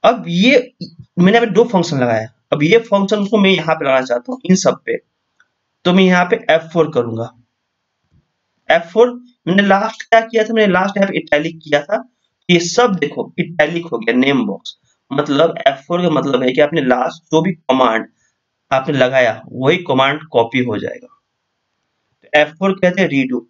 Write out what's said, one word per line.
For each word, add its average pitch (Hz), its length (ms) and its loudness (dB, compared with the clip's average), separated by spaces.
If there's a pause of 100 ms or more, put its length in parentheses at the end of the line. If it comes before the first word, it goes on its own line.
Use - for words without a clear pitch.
अब 214 260 2
ये 240 440 2 (460)
मैंने 190 180 6
अभी 233 100 2
दो 202 180 4
function 165 340 -2
लगाया, 113 280 0 (240)
अब 147 120 0
ये 180 200 4
function 202 420 -2
को 214 120 0
मैं 190 140 4
यहाँ 160 240 0
पे 151 100 -6
लगाना 131 180 2
चाहता 123 280 -4
हूँ 127 140 -10
इन 185 120 4
सब - 280 0
पे, 117 100 -4 (920)
तो 180 80 2
मैं 190 100 4
यहाँ 180 220 2
पे 175 100 0 (140)
एफ़ 160 240 2
फ़ोर 160 200 2
करूंगा। 117 360 -4 (1400)
एफ़ 170 180 0
फ़ोर 240 240 2 (360)
मैंने 185 160 2
last 202 400 0
क्या 226 180 2
किया 226 220 -2
था, 220 100 -6
मैंने 214 200 2
last 190 240 -2
यहाँ 196 120 0
पे - 80 -6
italic 160 420 -4
किया 147 220 -2
था, 233 220 -6 (460)
ये 175 120 4
सब 202 340 0
देखो 139 440 -6
इटैलिक 170 460 -4
हो 120 120 -8
गया 113 180 -4
name 127 300 0
box, - 300 -10 (360)
मतलब 147 440 0 (120)
एफ़ 139 200 -4
फ़ोर 175 140 -2
का 175 100 0
मतलब 135 320 -2
है 127 80 0
कि 131 100 0
आपने 147 220 0
last 127 420 -2
जो 160 160 0
भी 180 120 -2
command 120 540 0 (640)
आपने 135 260 -2
लगाया 127 500 2
वही 135 320 0
command 139 520 -2
copy 123 320 0
हो 113 140 -4
जाएगा, - 300 -10
तो - 1300 -20
एफ़ 151 160 2
फ़ोर 190 240 -2
कहते 185 280 0
हैं 175 80 2
redo। 131 400 -4